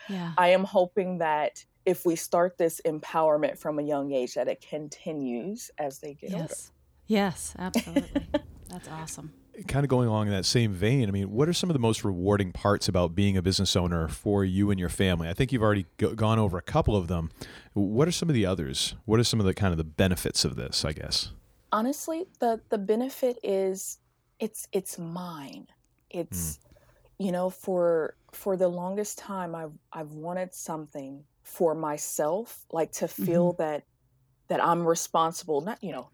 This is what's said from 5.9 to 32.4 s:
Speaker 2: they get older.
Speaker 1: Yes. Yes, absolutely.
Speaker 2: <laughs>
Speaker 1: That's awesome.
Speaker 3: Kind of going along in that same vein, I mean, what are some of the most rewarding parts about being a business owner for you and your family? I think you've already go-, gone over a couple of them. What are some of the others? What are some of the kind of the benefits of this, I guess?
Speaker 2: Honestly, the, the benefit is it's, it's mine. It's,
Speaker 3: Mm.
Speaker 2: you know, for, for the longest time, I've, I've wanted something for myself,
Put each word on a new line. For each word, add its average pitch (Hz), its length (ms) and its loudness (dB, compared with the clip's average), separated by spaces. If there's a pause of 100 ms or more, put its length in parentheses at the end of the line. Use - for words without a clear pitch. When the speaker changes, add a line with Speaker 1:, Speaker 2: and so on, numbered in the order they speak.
Speaker 2:
they 147 140 -12
get 175 180 -12
older. 170 160 -4
Speaker 1:
Yes. - 240 -14 (340)
Yes, 202 520 0
absolutely. 180 680 -4 (180)
Speaker 2:
<laughs> - 240 -20
Speaker 1:
That's 180 200 -14
awesome. 156 440 -12 (360)
Speaker 3:
Kind 139 160 0
of 131 60 -2
going 123 180 4
along 107 200 2
in 101 40 2
that 95 140 0
same 117 260 4
vein, 107 360 2
I 98 40 0
mean, 98 200 -2
what 127 140 2
are 175 60 0
some 180 160 0
of 170 60 2
the 135 60 2
most 113 220 2
rewarding 98 500 2
parts - 360 2
about 87 260 2
being 101 220 4
a 92 60 4
business 92 340 2
owner 87 320 2
for 101 340 0
you 98 280 2
and 95 100 0
your 87 80 -2
family? 87 400 2
I 87 60 -4
think 131 180 0
you've 123 80 2
already 104 240 4 (140)
go-, 104 160 2
gone 110 240 2
over 98 180 2
a 87 60 -6
couple 151 340 2
of 87 120 0
them. 82 220 -2 (440)
What 107 340 2
are 175 40 0
some 170 180 0
of 147 40 4
the 104 120 4
others? 80 480 -2 (100)
What 110 160 4
are 117 40 4
some 113 140 2
of 104 60 4
the 95 80 4
kind 95 200 2
of 82 40 2
the 80 80 0
benefits 87 600 2
of 65 100 -2
this, - 280 -4
I 78 80 0
guess? 73 400 -4 (400)
Speaker 2:
Honestly, 294 520 -2 (140)
the, 226 220 0 (100)
the 220 80 2
benefit 240 640 0
is 190 560 -2 (400)
it's, - 340 -8
it's 190 260 -4
mine. 170 680 -10 (420)
It's, 90 500 -6
Speaker 3:
Mm. - 680 -10
Speaker 2:
you 180 60 0
know, 180 180 0
for, 170 640 0 (180)
for 196 240 -2
the 180 120 2
longest 185 500 -4
time, 180 360 -8
I've, 160 180 -10 (200)
I've 151 200 -10
wanted 180 420 -8
something 147 720 -10 (180)
for 160 320 0
myself, 156 960 -4